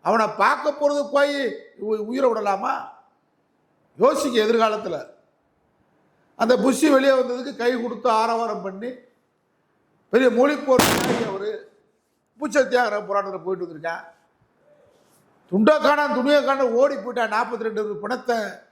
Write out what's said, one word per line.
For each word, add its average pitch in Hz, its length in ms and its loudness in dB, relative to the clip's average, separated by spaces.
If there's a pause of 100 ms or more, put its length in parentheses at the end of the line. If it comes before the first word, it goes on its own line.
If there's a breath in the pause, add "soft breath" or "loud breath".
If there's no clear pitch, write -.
அவனை 214 200 2 (160)
பார்க்க 302 260 2 (120)
போறது 285 220 0 (120)
போய் 285 240 2 (480)
உ-, 214 240 -2
உயிரை 262 200 0
விடலாமா? 214 440 -2 (1200)
யோசிக்க 262 380 2 (100)
எதிர்காலத்துல. 214 520 0 (1400)
அந்த 226 140 4 (100)
புஷி 269 320 2
வெளியே 269 240 4
வந்ததுக்கு 247 420 -4
கை 240 100 2
கொடுத்து 240 380 -4 (120)
ஆரவாரம் 226 440 -4
பண்ணி 196 240 -10 (1200)
பெரிய 254 140 6 (100)
மொழி 285 180 4 (100)
போர் 254 180 6 (460)
அவரு 196 200 -8 (920)
பூச்சல் 262 320 0
தியாகராய 220 360 0
போராட்டத்துல 190 380 -2
போயிட்டு 180 200 -4
வந்திருக்கான். 165 380 -10 (1500)
துண்டை 220 240 4 (100)
காணாம, 294 320 2
துணியை 277 260 4
காணாம 269 260 0 (120)
ஓடி 277 140 2
போயிட்டான். 220 400 -6
நாற்பத்தி 226 320 -4
ரெண்டு 214 360 -6
பிணத்தை 233 340 -4 (340)